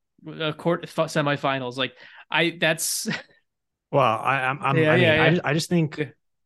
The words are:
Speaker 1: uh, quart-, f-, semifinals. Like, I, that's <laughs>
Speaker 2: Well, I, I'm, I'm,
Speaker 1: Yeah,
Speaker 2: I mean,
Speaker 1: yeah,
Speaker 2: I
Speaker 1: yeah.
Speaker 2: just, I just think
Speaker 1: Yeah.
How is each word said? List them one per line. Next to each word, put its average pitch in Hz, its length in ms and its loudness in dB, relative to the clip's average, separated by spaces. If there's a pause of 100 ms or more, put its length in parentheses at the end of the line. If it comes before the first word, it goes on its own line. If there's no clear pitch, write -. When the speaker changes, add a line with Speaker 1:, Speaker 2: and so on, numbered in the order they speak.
(400)
Speaker 1:
uh, 156 120 -2
quart-, 170 320 -4
f-, - 100 -18
semifinals. 139 800 -2
Like, 131 180 -4 (360)
I, 165 300 0
that's 165 480 -2 (420)
<laughs> - 420 -20
Speaker 2:
Well, 139 100 4
I, 123 400 0
I'm, 131 180 -2
I'm, 135 160 0
Speaker 1:
Yeah, 156 140 4
Speaker 2:
I 156 40 4
mean, 180 80 4
Speaker 1:
yeah, 160 100 6
Speaker 2:
I 156 40 4
Speaker 1:
yeah. 160 140 4
Speaker 2:
just, 175 140 2
I 139 100 0
just 160 140 -4
think 165 300 0
Speaker 1:
Yeah. 147 80 -4 (400)